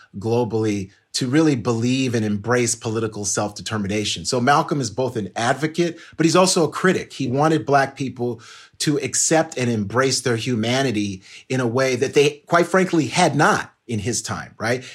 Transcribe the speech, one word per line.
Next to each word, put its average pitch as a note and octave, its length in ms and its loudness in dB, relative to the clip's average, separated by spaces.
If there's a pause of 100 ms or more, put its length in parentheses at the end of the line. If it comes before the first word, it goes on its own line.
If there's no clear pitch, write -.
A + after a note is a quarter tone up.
(180)
globally A2 720 -2 (220)
to - 140 -4
really D3 300 4
believe B2 580 0
and A2 100 0
embrace A2 500 0
political A2 500 -4
self-determination. G#2 1040 -4
So C3 120 -2
Malcolm C#3+ 420 2
is A#2 100 -4
both B2 260 -4
an G2 200 -6
advocate, D3 600 -2 (180)
but D#3+ 80 4
he's D#3+ 120 4
also F3+ 280 4
a C#3+ 60 0
critic. - 420 0
He C3+ 140 -6
wanted D3 380 2
Black C#3 320 2
people A#2+ 440 -6 (380)
to D3 200 0
accept D#3+ 580 0
and B2 140 0
embrace A#2 520 0
their A#2+ 140 0
humanity A2+ 840 -2 (260)
in C3 120 -2
a B2+ 60 0
way B2+ 300 0
that C3 160 -2
they, D3 340 2
quite E3+ 200 4
frankly, F3+ 400 2
had D3+ 280 2
not E3 380 2 (140)
in A#2 120 -4
his G#2+ 220 -4
time, F#2+ 380 -10
right? B2 260 -2 (100)